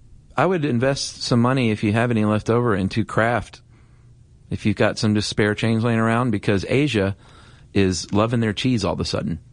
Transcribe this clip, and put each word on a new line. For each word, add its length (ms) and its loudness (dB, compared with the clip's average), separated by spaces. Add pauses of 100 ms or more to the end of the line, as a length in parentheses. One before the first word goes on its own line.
(360)
I 100 2
would 180 0
invest 600 -2
some 180 2
money 300 2
if 100 -4
you 100 2
have 200 0
any 120 2
left 240 0
over 280 2
into 280 0
craft. 560 -2 (880)
If 140 -6
you've 120 0
got 220 2
some 180 2
just 120 -2
spare 280 0
change 260 0
laying 160 0
around, 320 0
because 380 0
Asia 480 0 (580)
is 380 0
loving 280 2
their 120 0
cheese 320 -2
all 100 -2
of 60 -4
a 40 -4
sudden. 340 -4 (140)